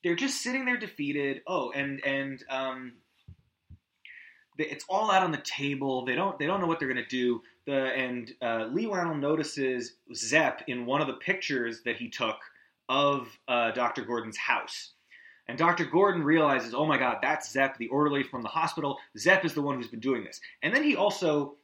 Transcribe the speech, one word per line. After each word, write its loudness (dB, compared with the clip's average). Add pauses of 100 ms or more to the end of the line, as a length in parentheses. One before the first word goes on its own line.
They're 2
just -2
sitting -2
there 0
defeated. -2
Oh, -2
and, -4
and, -2
um, -4 (1600)
the, -2
it's -12
all 2
out 8
on 2
the 0
table. -2
They 0
don't, 0
they 0
don't 0
know 0
what 0
they're -2
gonna -2
do. 0 (220)
The, -2
and, -2
uh, -2
Lee 0
Wannell 0
notices 0 (220)
Zepp 2
in -4
one 2
of 2
the -4
pictures -2
that -4
he -10
took -2 (500)
of, 2 (200)
uh, 2
Doctor 0
Gordon's -6
house. -4 (540)
And -8
Doctor 4
Gordon 4
realizes, 4
"Oh 2
my 4
God, 2
that's -2
Zepp, 2
the -6
orderly 2
from -6
the -6
hospital. -2 (180)
Zepp 6
is 0
the 0
one 0
who's -6
been -12
doing 0
this." -14 (220)
And 0
then 2
he 4
also 2